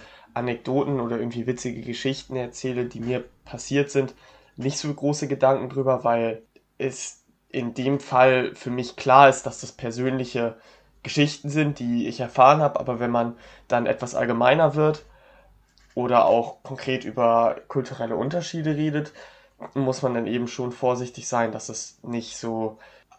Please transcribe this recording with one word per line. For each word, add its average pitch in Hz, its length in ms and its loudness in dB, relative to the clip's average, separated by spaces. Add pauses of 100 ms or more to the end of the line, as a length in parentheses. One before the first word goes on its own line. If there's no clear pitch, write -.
(340)
Anekdoten 127 680 -2
oder 117 180 -4
irgendwie 117 280 -6
witzige 123 360 -6
Geschichten 131 540 -6
erzähle, 123 500 -4
die 117 140 -12
mir 123 240 -4 (200)
passiert 139 460 -2
sind, 135 240 0 (420)
nicht 135 220 -4
so 147 140 -4
große 147 360 -2
Gedanken 135 400 2
drüber, 131 340 0
weil 117 400 0 (360)
es - 460 -8 (240)
in 120 260 -6
dem 135 260 0
Fall 127 540 4
für - 160 -10
mich 123 260 -6
klar 135 320 8
ist, - 180 2
dass - 140 -8
das - 120 -14
persönliche 120 840 -4 (460)
Geschichten 147 480 0
sind, 147 280 0
die 120 300 -2
ich 117 120 -8
erfahren 135 400 6
habe. 147 200 0
Aber 123 200 -4
wenn 120 100 -2
man 117 260 0 (320)
dann 120 180 0
etwas - 280 -4
allgemeiner 127 600 2
wird 151 300 0 (920)
oder 120 320 4
auch 117 360 2
konkret 131 420 -6
über 117 520 2 (120)
kulturelle 120 480 -4
Unterschiede 156 600 -4
redet, 151 360 -2 (600)
muss 131 280 -2
man 123 120 0
dann 117 120 -2
eben 120 220 -2
schon 123 240 -6
vorsichtig 123 560 -4
sein, 117 240 0
dass 113 160 -10
es - 340 -14
nicht 117 340 -8
so 113 420 -6 (400)